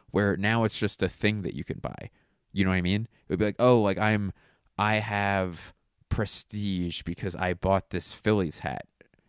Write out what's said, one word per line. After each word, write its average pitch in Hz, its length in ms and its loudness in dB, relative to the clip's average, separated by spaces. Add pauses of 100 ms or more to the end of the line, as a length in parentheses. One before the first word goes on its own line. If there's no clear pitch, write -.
(100)
where 101 260 2
now 110 280 2
it's - 160 -2
just 101 240 -2
a 90 40 2
thing 104 340 0
that - 120 -6
you - 80 -6
can - 160 -8
buy. - 320 -12 (420)
You 98 120 2
know 95 60 2
what 92 80 2
I 87 40 0
mean? 98 200 2
It - 280 -12
would 87 80 0
be 104 60 2
like, 104 160 -2
"Oh, 123 200 6
like, 98 180 0
I'm, 104 340 2 (440)
I 107 200 2
have 101 760 -2 (360)
prestige 98 960 -2
because 87 340 -6
I 90 180 0
bought 95 360 0
this - 220 -4
Phillies 101 480 0
hat." - 260 -8 (420)